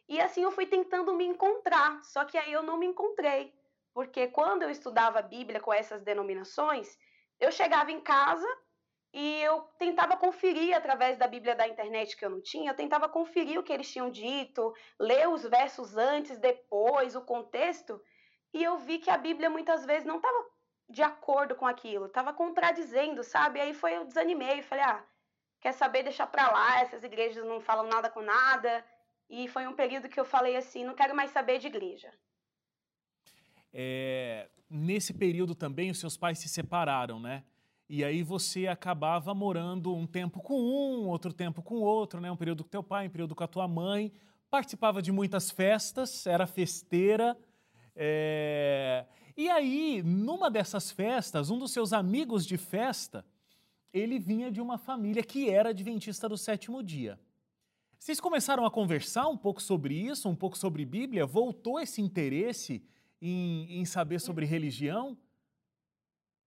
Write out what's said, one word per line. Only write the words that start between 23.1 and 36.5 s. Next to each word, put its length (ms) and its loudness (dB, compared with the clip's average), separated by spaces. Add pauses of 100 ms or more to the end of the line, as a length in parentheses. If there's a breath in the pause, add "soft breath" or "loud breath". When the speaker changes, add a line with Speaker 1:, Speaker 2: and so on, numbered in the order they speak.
Speaker 1:
sabe? 380 2
Aí 140 -2
foi, 220 -2
eu 100 -6
desanimei, 560 0
falei, 220 -2
"Ah, 200 0 (560)
quer 120 0
saber, 300 2
deixa 240 -2
pra 240 4
lá, 300 6
essas 240 0
igrejas 420 -2
não 140 -4
falam 260 0
nada 240 0
com 100 -12
nada", 640 2 (460)
e 180 -8
foi 180 -6
um 80 -8
período 340 -2
que 100 -6
eu 60 2
falei 320 2
assim, 280 -6
"Não 100 -8
quero 200 4
mais 160 0
saber 280 2
de 100 -6
igreja." 440 -10 (1600 soft breath)
Speaker 2:
É, 800 -6 (180)
nesse 460 -4
período 400 0
também 360 -6
os 80 -6
seus 180 -8
pais 220 -2
se 100 -10
separaram, 720 -2